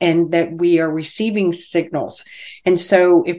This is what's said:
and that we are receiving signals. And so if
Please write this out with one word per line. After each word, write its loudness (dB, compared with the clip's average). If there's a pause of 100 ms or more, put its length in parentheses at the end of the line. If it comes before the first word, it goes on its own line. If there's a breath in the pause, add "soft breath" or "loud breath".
and 2
that 0
we 2
are 0
receiving -2
signals. -6 (400 loud breath)
And 2
so 4
if -4